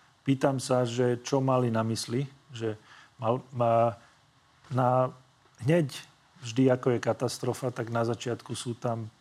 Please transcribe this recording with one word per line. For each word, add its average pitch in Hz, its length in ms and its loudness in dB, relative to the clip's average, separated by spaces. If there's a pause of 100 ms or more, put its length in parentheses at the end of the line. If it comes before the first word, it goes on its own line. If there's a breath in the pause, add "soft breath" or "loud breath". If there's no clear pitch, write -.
(280 soft breath)
pýtam 135 320 2
sa, 127 240 2
že 123 400 0
čo 139 160 0
mali 127 320 2
na 110 160 2
mysli, 120 400 -4 (240)
že 113 240 -6 (400 loud breath)
mal, 120 240 0 (160)
ma-, 117 400 4 (720 soft breath)
na, 127 480 2 (480)
hneď 156 240 4 (560)
vždy, 127 320 4
ako 127 160 -2
je 117 80 2
katastrofa, 120 720 -4
tak 117 160 -6
na 117 160 -2
začiatku 117 480 -4
sú 117 240 -8
tam, 113 320 -6 (140)